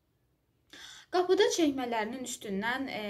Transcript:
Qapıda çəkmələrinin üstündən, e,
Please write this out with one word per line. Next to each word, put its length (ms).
Qapıda 360
çəkmələrinin 800
üstündən, 600
e, 240